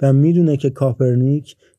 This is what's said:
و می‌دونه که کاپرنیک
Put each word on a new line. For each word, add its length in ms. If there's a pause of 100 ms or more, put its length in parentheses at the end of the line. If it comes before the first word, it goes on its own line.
و 100
می‌دونه 440
که 140
کاپرنیک 840 (220)